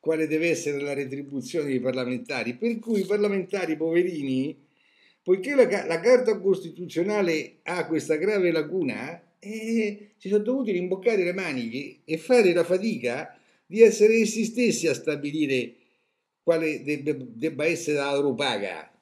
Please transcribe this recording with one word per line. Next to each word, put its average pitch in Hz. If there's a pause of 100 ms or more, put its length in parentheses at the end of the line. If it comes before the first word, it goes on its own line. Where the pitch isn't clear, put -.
quale 160
deve 156
essere 143
la 143
retribuzione 139
dei 127
parlamentari, 123
per 226
cui 220
i 185
parlamentari 196
poverini, 156 (640)
poiché 196
la 240
ca-, 180
la 165
carta 220
costituzionale 175
ha 170
questa 156
grave 185
lacuna, 156 (180)
eh, 220
si 190
sono 208
dovuti 240
rimboccare 185
le 180
maniche 135
e 160
fare 208
la 170
fatica 165 (280)
di 208
essere 220
essi 214
stessi 208
a 143
stabilire 143 (720)
quale 160
debba, 147
debba 131
essere 151
la 143
loro 143
paga 101 (120)